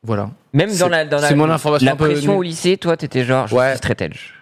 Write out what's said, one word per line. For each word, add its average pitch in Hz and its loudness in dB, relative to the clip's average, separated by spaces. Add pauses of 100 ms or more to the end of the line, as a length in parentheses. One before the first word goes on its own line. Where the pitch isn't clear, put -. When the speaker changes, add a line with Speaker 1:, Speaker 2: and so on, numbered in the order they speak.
Speaker 1:
Voilà. 104 -4 (220)
Speaker 2:
même 175 2
Speaker 1:
C'est, 190 -2
Speaker 2:
dans 180 4
la, 160 0
dans 147 -2
la, 147 2
Speaker 1:
c'est 147 4
mon 156 4
information 151 2
Speaker 2:
la 135 4
Speaker 1:
un 139 -2
peu 156 0
Speaker 2:
pression 147 0
Speaker 1:
nulle. 196 2
Speaker 2:
au - -4
lycée, 180 0
toi, 165 -2
t'étais 131 -4
genre, 131 0
je 107 -4
Speaker 1:
Ouais. 127 4
Speaker 2:
suis 131 -4
straight - -4
edge. 82 -6 (240)